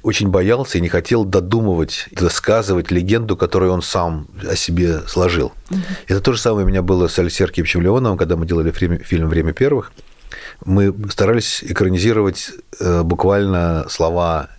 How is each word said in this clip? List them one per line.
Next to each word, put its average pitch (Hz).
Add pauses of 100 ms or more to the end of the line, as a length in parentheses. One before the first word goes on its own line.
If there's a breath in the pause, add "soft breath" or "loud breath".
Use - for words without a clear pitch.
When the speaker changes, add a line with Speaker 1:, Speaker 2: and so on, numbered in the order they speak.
Speaker 1:
очень 104
боялся 98
и -
не 87
хотел 107
додумывать, 95
досказывать 95
легенду, 98
которую 92
он 90
сам 85 (240)
о 92
себе 85
сложил. 87 (160)
Speaker 2:
Мгм. 185 (260 loud breath)
Speaker 1:
Это 95
то 135
же 113
самое 104
у 92
меня 95
было 90
с -
Алексеем 87
Сергеевичем 85
Леоновым, 104
когда 85
мы 82
делали 82
фри-, 85
фильм 80
"Время 80
первых". 135 (720 loud breath)
Мы 98 (160)
старались 110
экранизировать, 98 (280)
э, 85
буквально 87
слова 82 (100)